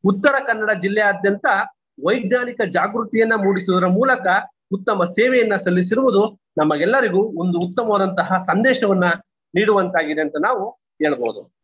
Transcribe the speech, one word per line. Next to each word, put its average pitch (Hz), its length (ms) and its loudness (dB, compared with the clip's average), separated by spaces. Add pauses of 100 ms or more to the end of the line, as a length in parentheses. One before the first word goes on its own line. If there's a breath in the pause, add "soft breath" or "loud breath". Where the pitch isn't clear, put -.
ಉತ್ತರ 202 300 2 (120)
ಕನ್ನಡ 220 240 -2 (120)
ಜಿಲ್ಲೆಯಾದ್ಯಂತ 202 640 0 (580)
ವೈಜ್ಞಾನಿಕ 240 560 -2 (100)
ಜಾಗೃತಿಯನ್ನ 220 640 0
ಮೂಡಿಸುವುದರ 190 520 0
ಮೂಲಕ 220 400 2 (460)
ಉತ್ತಮ 196 320 -2
ಸೇವೆಯನ್ನ 220 520 2
ಸಲ್ಲಿಸಿರುವುದು 196 840 0 (200)
ನಮಗೆಲ್ಲರಿಗೂ 185 800 0
ಒಂದು 175 180 0
ಉತ್ತಮವಾದಂತಹ 185 800 0
ಸಂದೇಶವನ್ನ 196 680 2 (500)
ನೀಡುವಂತಾಗಿದೆ 180 680 0
ಅಂತ 151 200 -4
ನಾವು 214 300 -2
ಹೇಳ್ಬೋದು. 120 920 -6